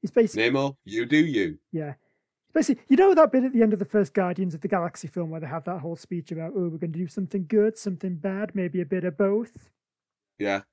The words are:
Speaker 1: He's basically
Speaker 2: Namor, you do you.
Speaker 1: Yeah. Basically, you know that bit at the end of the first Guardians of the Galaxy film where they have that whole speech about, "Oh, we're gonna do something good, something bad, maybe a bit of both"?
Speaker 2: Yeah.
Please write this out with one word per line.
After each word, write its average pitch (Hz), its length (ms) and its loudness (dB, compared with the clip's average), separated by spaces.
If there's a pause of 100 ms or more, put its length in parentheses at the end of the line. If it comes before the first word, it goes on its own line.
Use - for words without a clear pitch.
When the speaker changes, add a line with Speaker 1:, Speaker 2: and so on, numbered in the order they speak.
Speaker 1:
He's - 100 -8
basically 120 400 2
Speaker 2:
Namor, 139 340 0
you 113 220 -4
do 139 100 2
you. 110 420 2 (120)
Speaker 1:
Yeah. 147 240 -6 (580)
Basically, 302 360 0
you 269 80 6
know 381 180 6
that 311 160 8
bit 262 140 2
at 262 80 -2
the 233 100 4
end 214 100 4
of 208 60 0
the 190 60 -2
first 202 300 0
Guardians 180 380 -2
of 156 80 -10
the - 60 -8
Galaxy 170 400 -4
film 160 240 -8
where 160 80 -10
they 151 80 -10
have 151 180 -8
that 180 140 -6
whole 165 160 -8
speech 170 380 -8
about, 165 240 -8
"Oh, 180 120 -2
we're 160 100 -8
gonna 165 140 -6
do 175 140 -6
something 190 400 -6
good, 220 320 2
something 185 380 -6
bad, 196 400 -6
maybe 180 240 -2
a 175 40 -2
bit 180 200 -4
of 175 120 -4
both"? 208 540 -2 (720)
Speaker 2:
Yeah. 98 220 -2 (100)